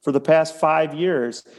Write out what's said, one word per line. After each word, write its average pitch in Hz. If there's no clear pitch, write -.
for 143
the 165
past 160
five 156
years. 151